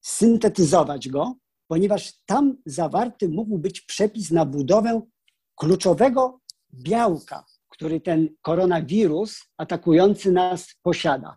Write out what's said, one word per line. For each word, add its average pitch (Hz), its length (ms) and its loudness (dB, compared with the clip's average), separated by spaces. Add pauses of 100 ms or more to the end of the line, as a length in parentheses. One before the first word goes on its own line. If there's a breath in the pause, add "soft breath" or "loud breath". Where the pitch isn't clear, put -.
syntetyzować 175 1080 2
go, 151 260 -4 (320)
ponieważ 185 460 -2 (120)
tam 262 400 0
zawarty 180 640 -4
mógł 208 280 -4
być 180 240 -8
przepis 208 500 -4
na 165 140 2
budowę 196 560 0 (540)
kluczowego 208 840 0 (340)
białka, 156 720 -4 (240)
który 160 320 -6
ten 160 280 0 (120)
koronawirus 175 1000 0 (180)
atakujący 180 760 2
nas 180 360 0 (140)
posiada. - 560 -2